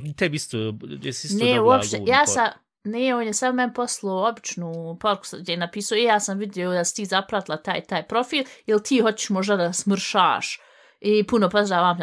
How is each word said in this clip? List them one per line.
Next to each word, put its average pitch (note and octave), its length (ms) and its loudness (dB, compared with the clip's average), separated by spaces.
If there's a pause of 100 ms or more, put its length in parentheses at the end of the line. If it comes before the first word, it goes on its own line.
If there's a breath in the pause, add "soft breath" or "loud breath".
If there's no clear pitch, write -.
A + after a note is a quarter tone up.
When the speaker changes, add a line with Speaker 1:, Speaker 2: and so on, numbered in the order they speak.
(180)
Speaker 1:
tebi D#3+ 180 0
isto, - 220 -6 (440)
jesi C3+ 260 -8
isto G#3 180 0
Speaker 2:
Ne, B3 100 4
Speaker 1:
dobila A#3 200 6
Speaker 2:
uopšte, - 220 0
Speaker 1:
govnu G#3 160 0
Speaker 2:
ja C#4 60 6
Speaker 1:
porku? D4 140 4
Speaker 2:
sam, A#3 160 2 (340)
ne, A#3+ 320 -2
on A#3 80 -2
je G#3+ 100 -4
samo B3+ 200 0
meni B3 200 0
poslao G#3 560 -2
običnu E3+ 720 -8
porku, G3+ 220 0 (160)
gdje F3 140 -6
je E3+ 40 -4
napisao, G3+ 400 -4
i A#3+ 60 4
ja A3 160 4
sam G3 180 -4
vidio F#3+ 340 -4
da F3 140 2
si - 100 -4
ti G#3 100 -6
zapratila F#3+ 520 -2
taj, F3 240 -4
taj - 260 -6
profil, B3+ 360 -2 (220 loud breath)
jel G#3+ 140 4
ti B3 200 2
hoćeš A3 300 0
možda G3 280 0
da F3 160 0
smršaš? F#3+ 840 0 (420 soft breath)
I G#3 260 4
puno G#3 220 4
pozdrav G3 340 2
vam. F3 200 4